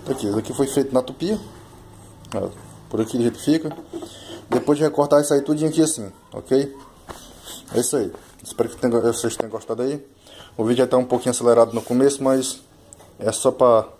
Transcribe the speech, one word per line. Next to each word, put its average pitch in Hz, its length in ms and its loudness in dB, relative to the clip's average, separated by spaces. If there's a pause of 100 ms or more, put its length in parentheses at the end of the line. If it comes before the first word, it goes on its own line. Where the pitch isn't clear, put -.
Tá - 80 -6
aqui, 113 140 -4
isso 101 120 -2
aqui 110 140 -6
foi 135 140 0
feito 135 260 -2
na 127 80 4
tupia. 165 380 -6 (960)
Ó, 95 160 -4 (400)
por 107 100 -2
aqui 113 160 -4
do 117 60 0
jeito 117 160 0
que - 60 -14
fica. 156 300 0 (760)
Depois 147 280 2
de 156 60 2
recortar 147 380 4
isso 147 100 0
aí 139 80 4
tudinho 151 300 0
aqui 156 120 2
assim, 113 300 -2 (200)
ok? 139 440 -2 (1000)
É 113 60 2
isso 123 160 -2
aí. 101 160 -2 (320)
Espero - 240 -4
que - 80 -12
tenha, 117 240 0
vocês 113 340 0
tenham - 160 -6
gostado 113 320 -8
aí. 139 240 -6 (520)
O 113 60 -2
vídeo 120 180 2
é - 20 6
até 123 120 2
um 127 80 4
pouquinho 123 260 -2
acelerado 117 420 4
no 113 100 -4
começo, 135 400 2
mas 131 380 0 (580)
é 107 140 -2
só - 180 0
pra 120 380 4 (120)